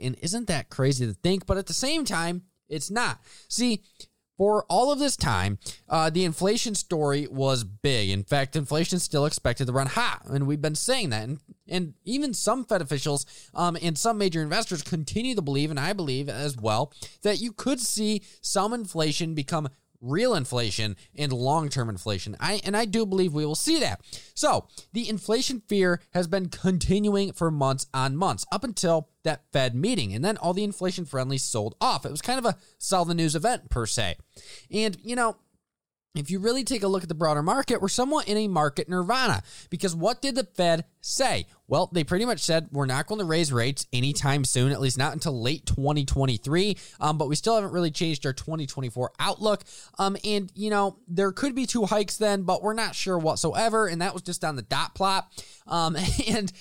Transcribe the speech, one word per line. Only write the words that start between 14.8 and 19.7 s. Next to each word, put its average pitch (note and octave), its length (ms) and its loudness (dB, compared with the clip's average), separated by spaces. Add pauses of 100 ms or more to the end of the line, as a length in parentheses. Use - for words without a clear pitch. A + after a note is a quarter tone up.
continue G#3 540 -2
to G3 80 0
believe, C#3+ 260 0
and D3 100 -4
I E3 140 0
believe C#3+ 360 -4
as C3+ 280 -6
well, A2 340 0 (300)
that G3+ 180 2
you A3+ 120 -4
could B3+ 280 -2
see G#3+ 440 0 (180)
some G3+ 320 0
inflation E3 640 -2
become D3+ 340 -2 (300)